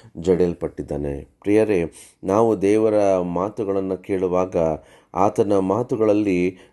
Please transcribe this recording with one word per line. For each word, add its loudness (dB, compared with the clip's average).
ಜಡಿಯಲ್ಪಟ್ಟಿದ್ದಾನೆ. -4
ಪ್ರಿಯರೇ, 0
ನಾವು 2
ದೇವರ 2
ಮಾತುಗಳನ್ನು -4
ಕೇಳುವಾಗ -2
ಆತನ 0
ಮಾತುಗಳಲ್ಲಿ 0